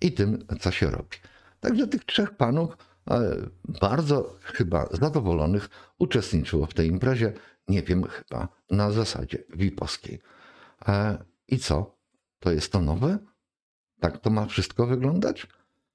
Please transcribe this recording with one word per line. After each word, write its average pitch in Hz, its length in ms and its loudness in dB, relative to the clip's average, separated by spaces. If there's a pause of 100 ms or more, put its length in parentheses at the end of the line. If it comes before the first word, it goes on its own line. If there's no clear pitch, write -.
i 180 120 2
tym, 104 340 0 (140)
co 90 100 0
się 85 200 0
robi. - 260 -8 (440)
Także 240 260 2
tych - 180 -4
trzech - 320 0
panów, 151 400 0 (340)
e, 110 240 2 (460)
bardzo 143 640 2
chyba 85 480 0
zadowolonych, 101 760 2 (300)
uczestniczyło 80 680 0
w - 80 -12
tej 82 140 2
imprezie, 113 440 2 (360)
nie 95 140 2
wiem, 90 220 0
chyba - 440 -8 (220)
na 104 200 2
zasadzie - 480 -4 (160)
wipowskiej. - 680 -4 (680)
E, 101 360 0 (240)
i 127 100 2
co? - 380 -2 (440)
To 90 120 0
jest 78 200 -2
to 98 80 4
nowe? 101 380 0 (840)
Tak 82 180 -2
to 110 120 0
ma 107 160 2
wszystko - 400 -2
wyglądać? 135 600 0 (480)